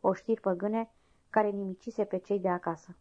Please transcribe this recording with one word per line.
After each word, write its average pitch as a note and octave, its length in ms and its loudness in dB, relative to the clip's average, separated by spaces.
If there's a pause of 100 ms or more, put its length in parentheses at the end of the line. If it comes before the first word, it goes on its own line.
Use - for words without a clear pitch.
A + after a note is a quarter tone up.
oștiri - 400 0
păgâne G#3 500 -2 (400)
care G#3+ 180 4
nimicise G3+ 560 -4
pe G3 120 -4
cei G3 240 -2
de F#3 80 0
acasă. F3 520 -4